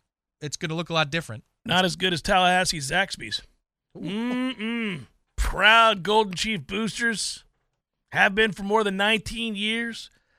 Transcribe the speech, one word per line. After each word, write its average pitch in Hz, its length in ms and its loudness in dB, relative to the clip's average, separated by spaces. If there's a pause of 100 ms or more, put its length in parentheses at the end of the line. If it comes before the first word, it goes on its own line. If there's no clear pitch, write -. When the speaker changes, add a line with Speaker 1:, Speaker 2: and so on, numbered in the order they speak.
(400)
Speaker 1:
it's 147 180 -10
gonna 160 180 -6
look 170 140 -6
a 170 40 -8
lot 156 160 2
different. 151 340 -8 (220)
Speaker 2:
Not 180 200 2
as 156 100 0
good 185 180 0
as 147 80 -2
Tallahassee's 180 720 2
Zaxby's. 160 500 -4 (560)
Speaker 1:
Ooh. - 40 -14
Speaker 2:
Mm-mm. 226 1040 -4 (300)
Proud 208 680 4
Golden 214 320 2
Chief 202 300 -4
boosters. 220 760 -4 (680)
Have 196 240 4
been 220 160 2
for 196 120 -10
more 208 200 2
than 190 140 -2
nineteen 220 580 -2
years. 220 540 -6 (300)